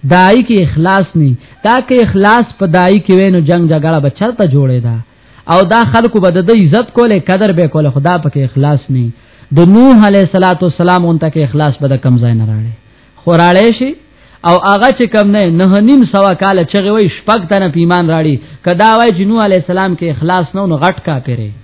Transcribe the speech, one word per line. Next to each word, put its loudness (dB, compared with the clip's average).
داعي 2
کې 0
اخلاص 0
نه 0
وي. 0
دا 2
که 0
اخلاص 2
په 0
داعي 2
کې 2
وي، 2
نو 2
جنگ 0
جګړه -2
به 0
چرته -2
جوړې 0
ده؟ -4
او 4
دا 2
خلکو 0
به 2
د -2
ده 4
عزت 0
کولې، 2
قدر 0
به 0
کولې، -2
خو -2
دا -2
پکې -4
اخلاص -2
نه -2
وي. -2
د 4
نوح 6
علیه 2
الصلاة 0
والسلام 0
غونته -2
کې -4
اخلاص -2
به -2
د 0
کم 0
ځای 0
نه -2
راړي. -6
خو -2
راړی 2
شي، -4
او 2
هغه 2
چې -2
کم 2
نه، 0
نهه 2
نیم 4
سوه 0
کاله -2
چغې -2
وایي، 0
شپږ -4
تنه -2
په -4
ایمان 0
راړي. -2
که 0
دا 2
وایي 2
چې -2
نوح 0
علیه 0
السلام -4
کې -8
اخلاص -4
نه -6
و، -4
نو -2
غټ -2
کافر -6
یې -10